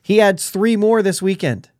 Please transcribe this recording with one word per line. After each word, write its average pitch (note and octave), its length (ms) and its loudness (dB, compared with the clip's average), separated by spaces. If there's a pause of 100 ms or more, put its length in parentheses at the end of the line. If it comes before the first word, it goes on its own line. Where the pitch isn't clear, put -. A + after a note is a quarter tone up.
He G#3 180 2
adds G3 300 0
three A3 260 0
more G#3+ 260 2
this F#3+ 200 -2
weekend, F3+ 580 -4